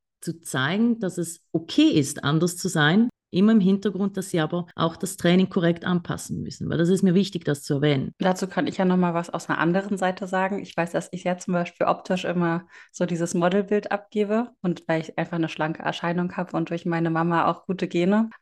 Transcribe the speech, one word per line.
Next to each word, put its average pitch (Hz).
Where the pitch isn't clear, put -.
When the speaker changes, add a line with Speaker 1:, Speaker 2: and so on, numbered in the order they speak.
Speaker 1:
zu 165
zeigen, 208
dass 180
es 170
okay 294
ist, 147
anders 160
zu -
sein, 170
immer 208
im 220
Hintergrund, 196
dass 185
sie 170
aber 170
auch 165
das -
Training 185
korrekt 170
anpassen -
müssen, -
weil 143
das 170
ist 190
mir 180
wichtig, 190
das 147
zu 151
erwähnen. 139
Speaker 2:
Dazu 185
kann 180
ich -
ja 196
noch 185
mal 175
was 170
aus -
einer 151
anderen 196
Seite 185
sagen. 190
Ich -
weiß, 170
dass 165
ich 175
ja 180
zum 185
Beispiel 175
optisch 185
immer 175
so 185
dieses 170
Modelbild 196
abgebe 208
und 180
weil 160
ich -
einfach 165
eine 160
schlanke 156
Erscheinung 175
habe 180
und 165
durch 170
meine 165
Mama 165
auch -
gute 190
Gene. 202